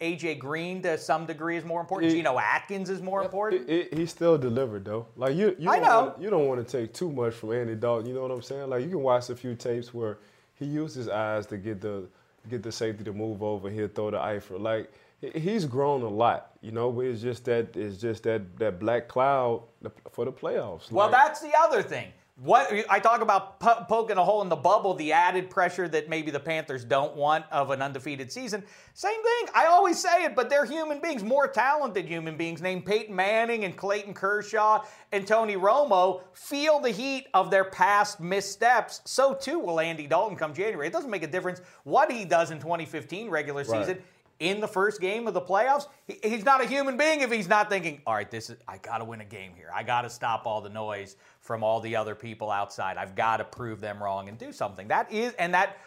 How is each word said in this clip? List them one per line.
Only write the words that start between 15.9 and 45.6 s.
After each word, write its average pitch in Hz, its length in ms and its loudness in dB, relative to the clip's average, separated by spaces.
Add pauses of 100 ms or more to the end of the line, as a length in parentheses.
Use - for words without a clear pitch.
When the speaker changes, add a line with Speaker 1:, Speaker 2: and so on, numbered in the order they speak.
Speaker 2:
a 113 80 -4
lot, 107 520 2
you 110 100 -12
know, 117 200 -2
but 120 100 -4
it's 120 200 -4
just 120 240 -6
that, 117 320 0
it's 98 200 -6
just 113 260 -4
that, 101 340 -2
that 101 220 -2
black 113 280 0
cloud 127 540 2 (480)
for 120 160 -6
the 131 60 -4
playoffs. 127 600 -6
Speaker 1:
Well, 208 200 4
Speaker 2:
Like - 0 -
Speaker 1:
that's 277 300 6
the 294 180 -2
other 294 240 4
thing. 123 240 -8 (300)
What 208 360 4 (160)
I 202 100 4
talk 226 220 4
about 196 380 0
po-, 226 280 4
poking 214 300 2
a 180 60 6
hole 208 180 4
in 185 80 -4
the 165 60 0
bubble, 185 400 4
the 151 160 -2
added 180 360 4
pressure 180 420 0
that 156 200 -2
maybe 156 220 -4
the 143 80 -2
Panthers 147 440 -4
don't 139 320 0
want 156 360 2
of 143 180 0
an 139 140 -2
undefeated 135 480 -8
season. 214 320 -6 (320)
Same 440 260 -4
thing. 466 320 2
I 262 140 6
always 359 320 6
say 349 240 4
it, 285 100 -2
but 233 160 2
they're 285 160 4
human 302 360 -4
beings, 302 220 -4
more 269 240 2
talented 247 580 0
human 160 320 -6
beings 165 220 -4
named 185 240 -4
Peyton 214 320 -2
Manning 220 500 2
and 175 120 -6
Clayton 202 380 -4
Kershaw 208 680 2 (280)
and 196 160 -2
Tony 214 280 2
Romo 196 680 4 (120)
feel 294 460 0
the 254 100 0
heat 262 460 -4
of 185 160 4
their 190 140 6
past 202 540 2
missteps. 202 840 0
So 269 300 2
too 294 240 -4
will 170 200 -2
Andy 160 280 -4
Dalton 180 280 2
come 151 200 -4
January. 175 320 -2
It 170 60 -4
doesn't 302 180 -4
make 175 120 -4
a 160 40 -2
difference 180 340 -4 (220)
what 247 280 4
he 226 140 -6
does 170 240 2
in 160 100 -10
twenty 165 260 -4
fifteen 170 440 -10
regular 147 360 -4
Speaker 2:
Right. 110 200 0
Speaker 1:
season. 180 160 -4 (380)
In 190 200 -2
the 214 80 -2
first 208 320 0
game 220 280 -2
of 185 80 -2
the 180 60 0
playoffs, 240 440 2 (220)